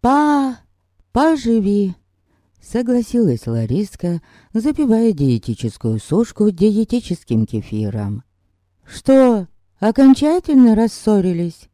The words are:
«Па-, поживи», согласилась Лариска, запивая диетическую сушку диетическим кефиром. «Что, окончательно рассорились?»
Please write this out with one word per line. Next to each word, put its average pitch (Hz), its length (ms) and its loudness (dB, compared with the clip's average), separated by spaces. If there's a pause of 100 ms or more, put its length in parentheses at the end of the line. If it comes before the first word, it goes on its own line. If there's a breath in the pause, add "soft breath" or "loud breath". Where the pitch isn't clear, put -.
«Па-, 277 580 0 (520)
поживи», 226 840 0 (640)
согласилась 233 840 -2
Лариска, 151 760 -4 (320 soft breath)
запивая 226 580 0
диетическую 117 880 -4
сушку 214 520 -2
диетическим 202 960 -2
кефиром. 107 760 -8 (640)
«Что, 247 600 2 (320)
окончательно 269 960 4
рассорились?» 185 1000 -2